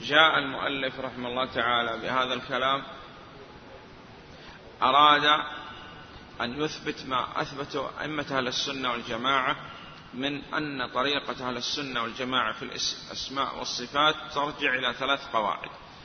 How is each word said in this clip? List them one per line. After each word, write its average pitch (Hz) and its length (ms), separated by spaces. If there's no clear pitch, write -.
جاء 151 360
المؤلف 135 600
رحمه 123 300
الله 127 160
تعالى 120 520
بهذا 127 360
الكلام، 135 500
أراد 147 600
أن 120 200
يثبت - 460
ما 127 340
أثبته 143 480
أئمة 147 300
أهل 131 160
السنة 131 440
والجماعة 127 640
من 139 400
أن 139 400
طريقة 127 560
أهل 123 80
السنة 127 460
والجماعة 117 500
في - 100
الأسماء - 960
والصفات 143 560
ترجع 143 400
إلى 127 200
ثلاث 135 400
قواعد، 104 360